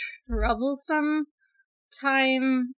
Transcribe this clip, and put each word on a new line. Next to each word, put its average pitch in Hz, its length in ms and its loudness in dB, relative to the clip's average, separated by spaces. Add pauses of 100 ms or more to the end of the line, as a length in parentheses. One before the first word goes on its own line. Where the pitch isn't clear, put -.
(280)
troublesome 269 960 0 (760)
time 262 800 2